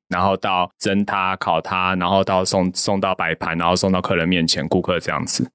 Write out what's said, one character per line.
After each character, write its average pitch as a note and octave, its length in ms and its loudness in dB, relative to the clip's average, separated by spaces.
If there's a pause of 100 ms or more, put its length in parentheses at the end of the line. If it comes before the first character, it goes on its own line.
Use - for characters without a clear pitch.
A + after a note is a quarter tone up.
然 F2+ 120 -2
后 G2+ 160 2
到 F2+ 400 -2
蒸 G2+ 260 2
它、 F#2+ 340 -2
烤 E2 220 0
它， F#2 360 -2
然 F2+ 120 -2
后 G2 160 4
到 F#2 220 0
送， F#2 300 2
送 G2 260 0
到 F#2+ 140 0
摆 E2 180 -2
盘， E2 240 -4
然 E2+ 100 0
后 F2+ 80 4
送 F#2+ 160 2
到 F#2 80 2
客 F#2 160 -2
人 E2 140 0
面 F2 160 2
前， D2 220 -2
顾 F#2 120 0
客 F2 200 0
这 D#2+ 120 -4
样 D2 140 -4
子。 - 300 0